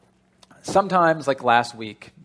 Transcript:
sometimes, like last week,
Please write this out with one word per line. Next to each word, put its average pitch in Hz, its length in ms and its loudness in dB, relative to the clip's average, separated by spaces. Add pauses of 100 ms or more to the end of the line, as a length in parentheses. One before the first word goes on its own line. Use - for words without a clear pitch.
(600)
sometimes, 170 680 0
like 135 160 -2
last 120 320 0
week, 110 380 -16 (120)